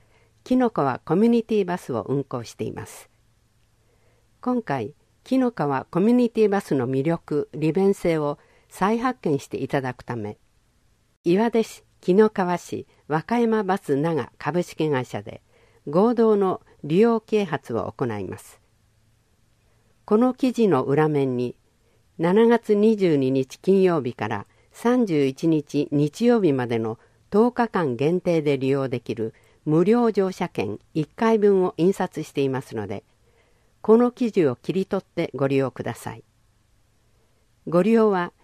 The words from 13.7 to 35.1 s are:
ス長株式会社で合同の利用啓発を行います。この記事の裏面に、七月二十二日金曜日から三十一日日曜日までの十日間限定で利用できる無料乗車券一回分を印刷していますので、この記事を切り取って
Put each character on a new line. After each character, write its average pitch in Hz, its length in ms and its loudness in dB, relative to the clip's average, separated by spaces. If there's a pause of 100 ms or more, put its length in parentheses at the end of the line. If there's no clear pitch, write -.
ス - 180 -2
長 151 420 -2
株 165 240 -2
式 - 260 -4
会 127 160 0
社 107 180 -10
で - 200 -18 (460)
合 196 260 2
同 220 220 4
の 190 260 0 (220)
利 156 160 2
用 226 200 4
啓 214 240 -2
発 151 300 -6
を 95 180 -6
行 - 140 -6
い 104 200 -6
ま - 120 -12
す。 - 220 -20 (1400)
こ 208 120 2
の 254 160 2
記 254 200 -2
事 233 160 2
の 135 160 2
裏 151 240 2
面 139 280 0
に、 123 200 -6 (640)
七 185 280 4
月 226 280 2
二 214 220 4
十 180 200 2
二 131 160 0
日 131 260 -4
金 190 240 2
曜 175 200 2
日 117 120 -6
か 104 140 -6
ら 104 180 -8 (260)
三 247 320 0
十 151 220 2
一 135 220 -2
日 147 420 -2
日 147 360 0
曜 240 140 4
日 170 120 2
ま 127 140 -2
で 117 120 -2
の 110 200 -6 (320)
十 226 200 2
日 233 180 -2
間 147 280 -2
限 160 240 0
定 170 200 0
で 147 160 0
利 131 120 -2
用 135 200 0
で 120 120 -6
き - 140 -8
る 113 200 -6 (300)
無 156 200 2
料 233 280 2
乗 190 180 -2
車 180 180 -6
券 104 300 -6 (160)
一 156 200 -4
回 220 240 2
分 196 260 4
を - 120 -4
印 175 160 2
刷 180 300 -6
し - 100 -18
て - 80 -4
い 139 80 0
ま 127 140 -4
す - 140 -14
の 104 100 -6
で、 101 160 -10 (800)
こ 220 140 6
の 240 140 4
記 240 200 -4
事 185 160 2
を 123 100 0
切 - 180 -8
り 190 120 -4
取 196 160 -4
っ - 20 -20
て - 300 -8